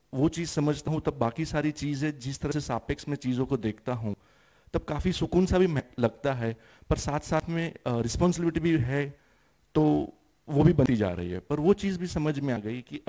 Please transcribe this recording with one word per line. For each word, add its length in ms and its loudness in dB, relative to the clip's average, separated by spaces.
वो 140 4
चीज़ 220 -6
समझता 400 0
हूँ, 100 0
तब 180 -2
बाकी 260 -2
सारी 280 -2
चीज़ें 460 -4
जिस 220 -8
तरह 120 -4
से 80 -2
सापेक्ष 480 -6
में 80 -2
चीज़ों 300 -2
को 100 0
देखता 360 -4
हूँ, 240 -4
तब 120 -2
काफ़ी 280 -2
सुकून 340 2
सा 120 4
भी 80 6
मैं, 160 0
लगता 360 0
है, 220 -4
पर 80 0
साथ-साथ 500 -2
में, 260 -2
अ, 120 -20
रिस्पॉन्सिबिलिटी 760 0
भी 180 4
है, 420 -2
तो 380 2
वो 160 4
भी 80 8
बनती 240 4
जा 140 2
रही 200 -6
है। 80 -4
पर 220 -4
वो 140 6
चीज़ 240 -4
भी 80 -6
समझ 340 -2
में 140 -2
आ 40 -4
गई 240 -8
कि 260 -14